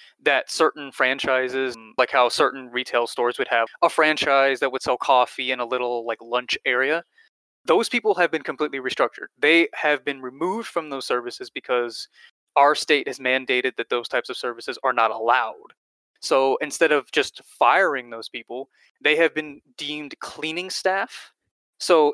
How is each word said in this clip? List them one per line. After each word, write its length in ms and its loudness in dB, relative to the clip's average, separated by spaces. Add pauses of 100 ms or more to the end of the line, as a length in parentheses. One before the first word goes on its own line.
(220)
That 300 0
certain 400 0
franchises, 840 0 (220)
like 140 2
how 180 4
certain 400 0
retail 380 -2
stores 320 -2
would 80 -2
have 200 0 (140)
a 80 4
franchise 720 2
that 120 0
would 120 -6
sell 140 0
coffee 540 2
and 100 -4
a 40 -4
little, 400 -4
like, 160 -6
lunch 420 -4
area, 400 -2 (640)
those 240 2
people 260 0
have 140 2
been 140 -4
completely 360 -4
restructured. 480 -4 (120)
They 340 4
have 320 -2
been 160 -8
removed 460 -6
from 240 -8
those 160 -8
services 420 -6
because 580 -4 (500)
our 180 6
state 320 0
has 120 -8
mandated 580 0
that 120 -6
those 200 -2
types 200 -2
of 60 -8
services 480 -8
are 80 2
not 200 2
allowed. 640 0 (460)
So 400 2
instead 320 0
of 200 2
just 340 -2
firing 640 2
those 180 -12
people, 400 -12 (340)
they 140 2
have 180 2
been 280 -8 (160)
deemed 420 -10
cleaning 500 -8
staff. 640 -2 (480)
So 340 4